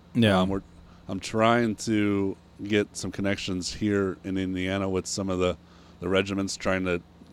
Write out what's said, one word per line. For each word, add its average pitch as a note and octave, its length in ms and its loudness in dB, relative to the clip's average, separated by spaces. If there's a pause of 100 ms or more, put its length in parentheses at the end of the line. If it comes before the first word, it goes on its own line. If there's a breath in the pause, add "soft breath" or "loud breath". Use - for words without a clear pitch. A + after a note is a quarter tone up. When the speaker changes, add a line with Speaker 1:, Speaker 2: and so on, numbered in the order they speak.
(120)
Speaker 1:
Yeah. G#2+ 280 6
Speaker 2:
Um, F#2 80 2
we're, G2 140 -2 (460 soft breath)
I'm G2 120 -6
trying A2+ 560 2
to G2+ 600 0 (280)
get G#2 320 2
some F#2+ 160 -6
connections G2 600 -4
here G2+ 520 0
in F#2+ 140 -4
Indiana F#2+ 500 -2
with F#2 180 -2
some G2 240 -4
of F#2 80 -2
the, F2+ 180 2 (440 soft breath)
the F2 80 -6
regiments, G2 480 0
trying F#2+ 300 -2
to F2 140 0 (320)